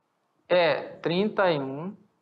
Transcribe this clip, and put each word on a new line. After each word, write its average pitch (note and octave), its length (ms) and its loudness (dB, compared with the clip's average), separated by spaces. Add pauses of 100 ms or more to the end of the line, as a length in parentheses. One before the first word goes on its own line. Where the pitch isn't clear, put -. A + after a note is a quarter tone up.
(480)
é E3+ 280 4
trinta F#3 760 -2
e D#3 80 0
um C#3 380 -8 (240)